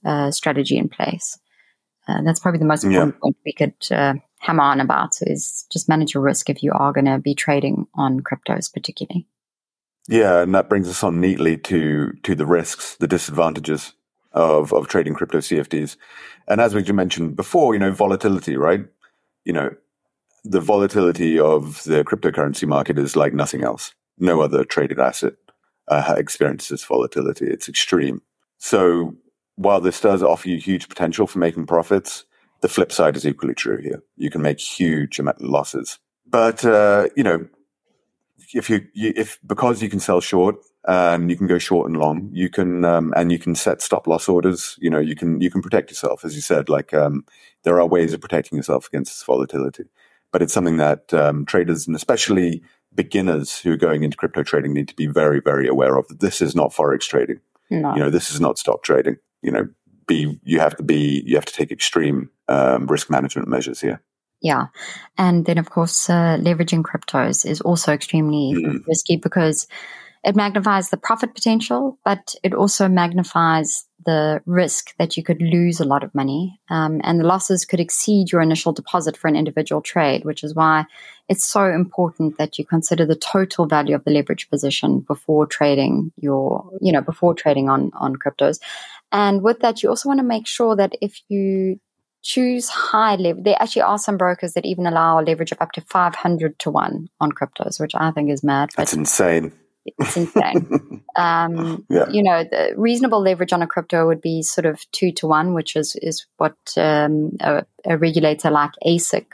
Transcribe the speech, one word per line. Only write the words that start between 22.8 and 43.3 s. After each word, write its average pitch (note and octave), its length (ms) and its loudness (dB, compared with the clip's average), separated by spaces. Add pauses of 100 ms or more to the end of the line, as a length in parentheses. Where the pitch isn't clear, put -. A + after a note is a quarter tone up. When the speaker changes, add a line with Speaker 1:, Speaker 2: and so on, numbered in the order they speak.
Speaker 2:
is C#2+ 180 -2
like D2 180 2
nothing C#2 280 -4
else. A#1 320 -6 (240)
No E2+ 220 2
other C#2+ 240 2
traded C#2 340 -2
asset, C2 360 0 (540)
uh, D2 280 0
experiences - 680 -4
volatility. C2 640 -2
It's - 220 -6
extreme. - 540 -2 (340)
So F2 580 2 (420)
while G2 240 4
this F2 200 0
does G2 220 4
offer F2 260 2
you E2+ 100 -2
huge F#2 300 -4
potential F2 380 -2
for - 120 -8
making E2 280 -2
profits, F2 580 0 (380)
the F2+ 60 0
flip - 240 0
side D2+ 240 2
is C#2 100 -6
equally C2+ 280 -4
true G#1+ 240 -4
here. - 240 -8 (140)
You D2+ 140 -4
can D#2+ 100 -6
make D2+ 180 0
huge D#2 600 -2
amount C#2+ 240 -4
of B1+ 60 -8
losses. C#2 500 -4 (280)
But, A2+ 380 0
uh, G#2 520 6
you C3 80 2
know, E2+ 220 2 (1080)
if A#2 160 -4
you, G#2 240 0
you, G#2+ 200 -2
if, - 320 -6
because A2+ 360 0
you G#2 80 -4
can G2 100 -4
sell F2+ 200 2
short, F#2+ 360 2 (320)
um, F2 400 2
you F2 80 0
can G2 100 -2
go F2 120 2
short E2+ 280 0
and D#2+ 120 -4
long. D#2 340 0
You F2+ 160 -2
can, F2+ 360 0
um, E2+ 300 2
and E2+ 160 2